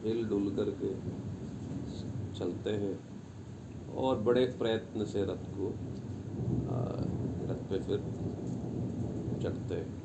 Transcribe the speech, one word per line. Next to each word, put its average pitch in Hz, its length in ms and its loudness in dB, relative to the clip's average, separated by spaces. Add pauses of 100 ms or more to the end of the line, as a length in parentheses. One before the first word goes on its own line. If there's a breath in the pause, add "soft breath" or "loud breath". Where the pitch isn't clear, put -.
हिल 113 240 2
डुल 101 280 4
करके 101 380 2 (1500)
चलते 92 300 0
हैं 101 300 2 (960)
और 131 240 4
बड़े 123 260 8
प्रयत्न 113 600 2
से 101 180 2
रथ 92 220 0 (140)
को, 95 80 0 (1040)
आ, - 60 2 (720)
रथ - 180 -4
पे 95 100 2
फिर 95 240 0 (1400)
चढ़ते - 320 -2
हैं। - 300 -4